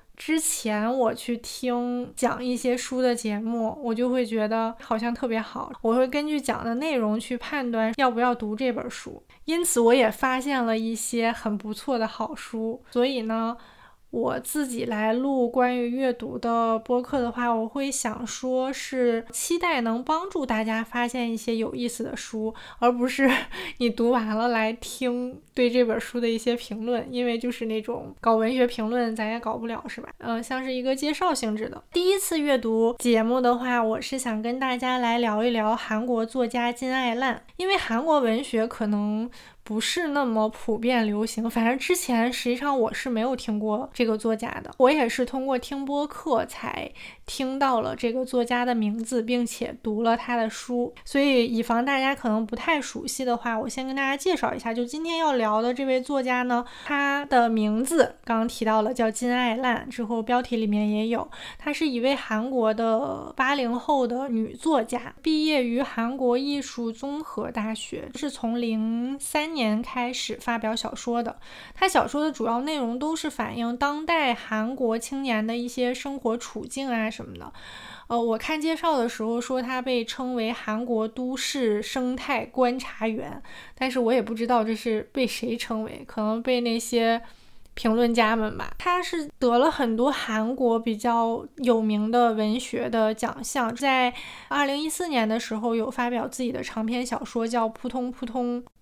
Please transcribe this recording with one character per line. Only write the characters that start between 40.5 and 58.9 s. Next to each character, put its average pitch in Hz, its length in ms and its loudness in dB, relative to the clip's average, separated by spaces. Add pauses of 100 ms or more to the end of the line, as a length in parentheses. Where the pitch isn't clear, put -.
遍 233 260 4
流 208 220 0
行， 226 240 -2
反 226 160 2
正 254 100 4
之 349 180 0
前 247 380 2
实 - 160 -6
际 240 80 2
上 277 220 0
我 220 160 2
是 - 160 -4
没 220 100 0
有 254 140 0
听 220 240 -2
过 214 340 -2
这 240 140 2
个 220 100 2
作 220 200 0
家 233 120 -6 (140)
的， - 140 -14
我 254 140 8
也 294 180 4
是 247 180 0
通 262 180 -4
过 269 140 0
听 277 260 -6
播 285 220 0
客 - 400 0
才 - 420 -8 (360)
听 269 340 -4
到 262 220 4
了 214 160 -2
这 233 160 -2
个 254 120 -2
作 247 200 0
家 247 200 0
的 247 100 2
名 220 280 0
字， 233 180 0
并 240 240 0
且 - 380 -6
读 220 200 -2
了 226 140 4
他 240 200 -2
的 226 120 2
书， 240 460 -4 (100)
所 - 160 2
以 262 240 6
以 233 160 0
防 233 240 2
大 277 140 2
家 269 160 2
可 254 140 -2
能 220 180 2
不 240 80 -6
太 302 260 0
熟 - 240 -8
悉 262 200 -4
的 240 120 2
话， 233 220 -2
我 226 100 -4
先 262 160 -6
跟 262 120 -4
大 277 60 0
家 269 140 0
介 330 200 2
绍 - 180 0
一 - 40 -6
下， 226 140 -4
就 240 120 0
今 302 180 -6
天 330 160 -2
要 311 140 4
聊 220 280 4
的 247 140 2
这 269 100 -2
位 262 160 2
作 269 220 0
家 247 220 0
呢， 240 200 2 (200)
他 285 400 0
的 247 240 6
名 214 360 2
字 294 380 4
刚 233 140 0
刚 226 100 0
提 233 180 -4
到 220 180 4
了， 220 120 0